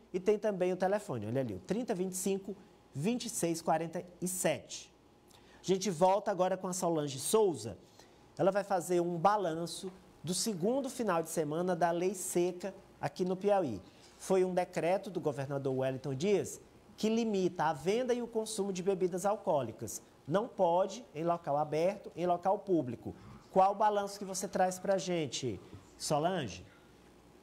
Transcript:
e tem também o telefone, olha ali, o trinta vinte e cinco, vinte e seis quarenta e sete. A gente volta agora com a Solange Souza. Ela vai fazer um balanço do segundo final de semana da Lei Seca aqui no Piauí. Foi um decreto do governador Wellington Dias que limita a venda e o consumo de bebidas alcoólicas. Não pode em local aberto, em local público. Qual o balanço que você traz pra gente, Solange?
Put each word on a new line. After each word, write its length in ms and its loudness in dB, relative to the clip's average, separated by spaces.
e 80 -4
tem 180 4
também 340 0
o 40 -2
telefone, 500 -2
olha 140 0
ali, 140 -2
o 60 -8
trinta 340 -2
vinte 180 -2
e 40 -8
cinco, 400 -2
vinte 320 -2
e 40 -6
seis 300 -2
quarenta 440 -2
e 80 -2
sete. 640 -4
A 60 -20
gente 240 2
volta 400 4
agora 260 2
com 120 -8
a 40 -4
Solange 460 0
Souza. 580 2
Ela 140 4
vai 100 0
fazer 380 0
um 180 -2
balanço 760 0
do 100 -4
segundo 560 0
final 340 0
de 80 -8
semana 440 0
da 160 2
Lei 240 0
Seca 600 -2
aqui 240 -2
no 120 0
Piauí. 460 2
Foi 280 4
um 100 0
decreto 560 0
do 100 -4
governador 540 -2
Wellington 400 -2
Dias 460 0
que 120 0
limita 560 2
a 80 2
venda 420 0
e 80 0
o 60 -6
consumo 440 -2
de 100 -4
bebidas 440 0
alcoólicas. 760 0
Não 220 0
pode 560 2
em 100 -4
local 320 0
aberto, 600 0
em 100 -2
local 340 2
público. 540 -2
Qual 220 6
o 20 -2
balanço 440 0
que 60 -8
você 240 -6
traz 300 2
pra 180 2
gente, 640 -2
Solange? 640 -2